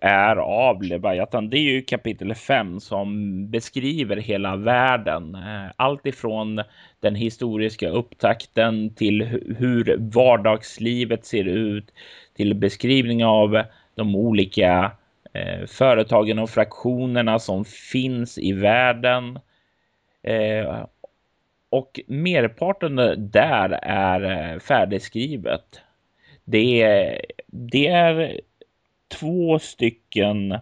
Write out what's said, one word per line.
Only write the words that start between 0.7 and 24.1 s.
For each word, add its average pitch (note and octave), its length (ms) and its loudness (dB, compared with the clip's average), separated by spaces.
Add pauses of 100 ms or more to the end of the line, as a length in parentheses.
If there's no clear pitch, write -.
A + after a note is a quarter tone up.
Leviathan, F#2+ 640 -4
det C3 80 -2
är D3 160 0
ju C3 80 -2
kapitel A2 540 -6
fem G2+ 440 -2
som G2+ 720 -6
beskriver B2 640 -4
hela G2+ 380 -4
världen. G#2 800 0
Eh, G2 400 -12
allt C#3 300 -2
ifrån A2 560 -6 (380)
den G#2 160 0
historiska A2 720 -4
upptakten A2 1040 0
till G#2+ 300 0
hu-, A#2 340 -6
hur A#2 420 2
vardagslivet A2+ 1300 2
ser G2+ 200 -2
ut, G#2 480 -4 (400)
till G#2 220 0
beskrivning A#2 680 0
av A2 380 4 (320)
de G#2 200 -2
olika, G2 760 2 (420)
eh, F2+ 320 -8
företagen A2 760 2
och A2 100 -4
fraktionerna A#2+ 920 0
som G2+ 260 -4
finns B2+ 720 -6
i F#2+ 160 -2
världen. B2 880 0 (840)
Eh, A2 600 -4 (840)
och C3 380 -4
merparten D#3+ 880 -2 (220)
där G#2 520 2 (140)
är, F#2 680 0